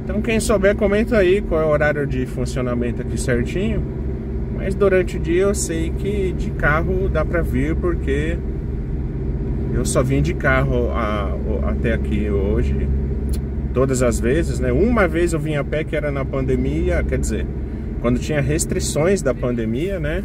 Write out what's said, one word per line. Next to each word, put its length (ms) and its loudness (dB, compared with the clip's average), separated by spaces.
Então 180 -2
quem 160 2
souber, 380 4
comenta 420 2
aí 240 4
qual 200 0
é 20 2
o 60 2
horário 360 2
de 200 -2
funcionamento 760 -2
aqui 160 -2
certinho. 640 0
Mas 180 -2
durante 400 2
o 40 -4
dia 240 2
eu 120 2
sei 360 -2
que 420 -2
de 180 -2
carro 560 0
dá 160 0
pra 180 0
vir, 360 0
porque 600 0
eu 120 0
só 180 2
vim 180 2
de 120 0
carro 580 2
a, 420 0
o, 320 -2
até 280 0
aqui 360 0
hoje, 560 2
todas 300 2
as 160 2
vezes, 400 0
né? 140 0
Uma 340 4
vez 240 0
eu 80 0
vim 160 -2
a 80 -2
pé, 220 -2
que 100 -4
era 160 -2
na 140 -2
pandemia, 840 0
quer 120 0
dizer, 280 -2
quando 180 2
tinha 220 0
restrições 800 0
da 120 2
pandemia, 680 -2
né? 240 -2